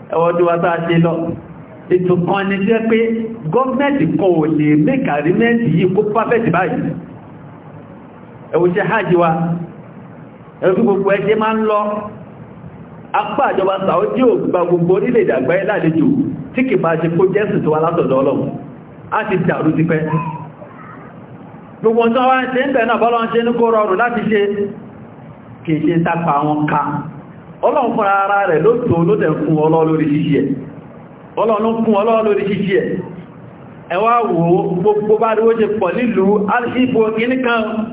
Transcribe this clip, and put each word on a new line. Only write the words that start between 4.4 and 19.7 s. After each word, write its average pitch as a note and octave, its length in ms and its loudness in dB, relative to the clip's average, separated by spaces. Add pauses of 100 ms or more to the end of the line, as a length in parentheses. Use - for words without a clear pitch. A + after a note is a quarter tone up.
lè D3+ 300 2
make B3+ 340 2
agreement G#3 500 2
yìí F#3 280 2
kó G3 140 2
perfect A3+ 480 0
báyìí. F#3 400 -2 (1600)
Ẹ - 120 -4
wo E3+ 100 4
ṣe F#3 140 0
hajj F3+ 320 0
wa. E3+ 160 4 (1300)
Ẹ D3 120 -2
wo G3 60 4
bí A#3 80 2
gbogbo G3 280 2
ẹ G3 80 2
ṣe G3+ 180 0
máa A3 180 0
ń A3 80 0
lọ. G#3+ 180 2 (1300)
Apá - 360 0
ìjọba F#3+ 320 0
Saudi F#3+ 440 0
ò G#3+ 140 6
gba - 260 2
gbogbo E3+ 320 2
orílẹ̀-èdè G#3+ 380 2
àgbáyé D#3+ 320 0
lálejò D#3+ 420 2 (420)
tí - 140 -4
kì C4 140 0
bá E3 160 2
ṣe E3 160 0
kó E3+ 160 2
jẹ́sìn G3+ 380 0
tó D3 80 0
wá D#3 100 0
látọ̀dọ̀ D#3+ 380 0
Ọlọ́run. C3+ 320 0 (560)
A G#3+ 180 -4
ti G3+ 120 -2
dàrú D#3 360 0